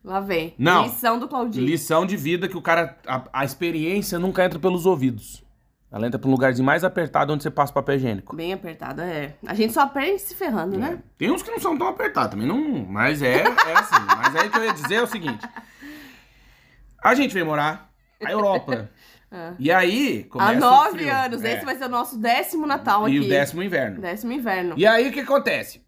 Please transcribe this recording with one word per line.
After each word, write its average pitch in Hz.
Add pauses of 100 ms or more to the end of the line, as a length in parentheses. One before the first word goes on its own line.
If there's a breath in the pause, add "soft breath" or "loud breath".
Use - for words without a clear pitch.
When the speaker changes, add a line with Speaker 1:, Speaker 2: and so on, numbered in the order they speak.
Speaker 1:
lá 190
vem. 170
Speaker 2:
Não. 165
Speaker 1:
Lição 240
do 302
Claudinho. 233
Speaker 2:
Lição 160
de 185
vida 170
que 180
o 156
cara, 165 (100)
a, 127 (100)
a 135
experiência 170
nunca 185
entra 180
pelos 180
ouvidos. 131 (480)
Ela 107
entra 117
pra 127
um 135
lugarzinho 131
mais 160
apertado 151
onde 143
você 156
passa 143
o -
papel 139
higiênico. 120
Speaker 1:
Bem 170
apertado, 165
é. 151 (100)
A -
gente 220
só 311
aprende 277
se -
ferrando, 196
Speaker 2:
É. -
Speaker 1:
né? 330 (180)
Speaker 2:
Tem 202
uns 349
que -
não 466
são 339
tão 330
apertados 381
também, 104
não, 220 (280)
mas 127
é, 131
é -
assim. - (100)
<laughs> -
Mas 269
aí -
o -
que 233
eu 220
ia 214
dizer 151
é 233
o 233
seguinte. 165 (1600 loud breath)
A 240
gente 254
veio 175
morar 151 (320)
na 160
Europa. 180
Speaker 1:
<laughs> - (320 soft breath)
Ah. 175
Speaker 2:
E 143
aí, 185
começa 208
Speaker 1:
Há -
Speaker 2:
o 254
Speaker 1:
nove 277
Speaker 2:
frio. 294
Speaker 1:
anos. 247
Speaker 2:
É. 226
Speaker 1:
Esse -
vai 277
ser 262
o 254
nosso 247
décimo 294
Natal 220
Speaker 2:
E 269
Speaker 1:
aqui. 139
Speaker 2:
o -
décimo 139
inverno. 135
Speaker 1:
Décimo 214
inverno. 185
Speaker 2:
E 202
aí, 233
o 247
que -
acontece? 220